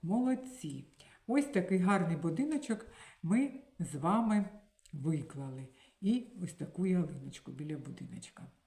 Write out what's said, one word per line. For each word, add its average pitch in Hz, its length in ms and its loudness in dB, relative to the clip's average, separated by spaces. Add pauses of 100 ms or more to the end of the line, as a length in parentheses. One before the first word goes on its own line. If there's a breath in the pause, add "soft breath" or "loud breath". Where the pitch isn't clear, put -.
Молодці. 196 800 0 (420 loud breath)
Ось 277 200 4
такий 185 320 2
гарний 180 380 4
будиночок 220 720 0 (360 loud breath)
ми 240 380 2 (180)
з 156 160 -4
вами 208 560 4 (420)
виклали. 135 760 -4 (320 soft breath)
І 233 260 2 (160)
ось 170 100 -6
таку 175 340 -4
ялиночку 147 680 -2
біля 147 260 -6
будиночка. - 680 -14 (200)